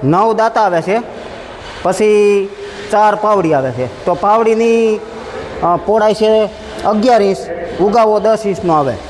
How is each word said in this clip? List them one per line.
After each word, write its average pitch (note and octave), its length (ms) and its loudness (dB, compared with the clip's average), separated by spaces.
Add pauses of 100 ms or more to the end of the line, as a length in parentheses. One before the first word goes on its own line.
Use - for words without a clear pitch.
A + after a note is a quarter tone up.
નવ F#3+ 280 2
દાતા A3 280 0
આવે F3 220 2
છે, G#3+ 200 -2 (800)
પછી G#3 640 2 (420)
ચાર G#3+ 240 4
પાવડી G3 400 0
આવે C3+ 160 0
છે. B2 340 -8
તો F3 100 0
પાવડીની, A3+ 880 2 (640)
અ, E3+ 140 2
પહોળાઈ G#3+ 380 2
છે A3 340 2 (360)
અગિયાર G#3+ 380 2
ઇંચ, G3 140 2 (440)
ઉગાવો G#3+ 400 4
દસ G#3+ 260 2
ઇંચનો F3 260 -2
આવે. C#3+ 200 2 (160)